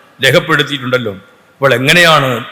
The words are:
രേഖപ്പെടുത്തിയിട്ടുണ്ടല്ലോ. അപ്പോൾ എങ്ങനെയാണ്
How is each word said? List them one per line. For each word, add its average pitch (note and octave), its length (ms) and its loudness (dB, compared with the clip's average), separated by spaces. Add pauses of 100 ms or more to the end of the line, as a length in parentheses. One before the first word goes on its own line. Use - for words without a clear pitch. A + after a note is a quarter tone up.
(240)
രേഖപ്പെടുത്തിയിട്ടുണ്ടല്ലോ. C3+ 880 -2 (440)
അപ്പോൾ C3+ 220 2
എങ്ങനെയാണ് D3+ 520 2 (220)